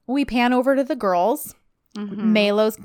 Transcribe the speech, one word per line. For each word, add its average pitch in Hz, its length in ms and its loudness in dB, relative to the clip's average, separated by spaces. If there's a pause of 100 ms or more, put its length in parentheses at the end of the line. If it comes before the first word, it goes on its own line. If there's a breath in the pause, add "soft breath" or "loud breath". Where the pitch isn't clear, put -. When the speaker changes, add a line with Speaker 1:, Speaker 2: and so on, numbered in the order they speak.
Speaker 1:
we 269 180 0
pan 247 280 0
over 254 220 2
to 269 80 2
the 285 120 -4
girls. 208 600 0 (420)
Speaker 2:
Mm-hmm. 208 360 -2
Speaker 1:
Melo's, 214 520 2